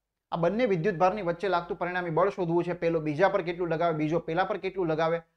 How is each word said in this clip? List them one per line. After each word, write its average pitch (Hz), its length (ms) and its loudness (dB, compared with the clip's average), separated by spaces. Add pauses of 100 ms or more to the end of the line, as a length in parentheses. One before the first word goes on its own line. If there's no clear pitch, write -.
(320)
આ 170 40 -2
બંને 190 300 2
વિદ્યુતભારની 190 560 2
વચ્ચે 170 260 -2
લાગતું 175 300 -2
પરિણામી 175 320 -4
બળ 175 200 2
શોધવું 170 340 0
છે. 175 80 -4
પેલો 170 280 0
બીજા 156 280 2
પર 196 140 0
કેટલું 175 260 -4
લગાવે, 165 260 0
બીજો 156 240 0
પેલા 165 260 -2
પર 202 140 -2
કેટલું 185 280 -4
લગાવે, 165 360 0 (140)